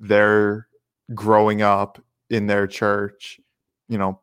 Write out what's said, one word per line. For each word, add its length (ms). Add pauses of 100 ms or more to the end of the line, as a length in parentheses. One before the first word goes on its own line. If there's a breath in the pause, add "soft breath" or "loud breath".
their 680 (480)
growing 480
up 360 (300)
in 200
their 180
church, 760 (480)
you 80
know, 260